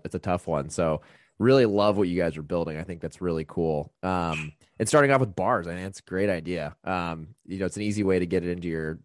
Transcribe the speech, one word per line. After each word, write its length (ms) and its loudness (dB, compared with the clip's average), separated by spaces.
it's 100 -6
a 40 -6
tough 280 -2
one. 220 -2
So 320 0
really 260 6
love 320 4
what 100 2
you 100 -2
guys 200 0
are 40 -8
building. 360 -4
I 60 -8
think 180 -12
that's 200 -10
really 240 -2
cool. 560 -2
Um, 520 -2
and 80 0
starting 240 6
off 80 6
with 160 0
bars, 320 0
I 40 -4
think 120 -6
that's 160 -10
a 40 -20
great 260 0
idea. 460 -4
Um, 500 -4
you 140 -8
know, 60 -2
it's 120 -6
an 60 -4
easy 200 0
way 160 4
to 60 2
get 200 0
it 40 -2
into 200 -4
your 360 -4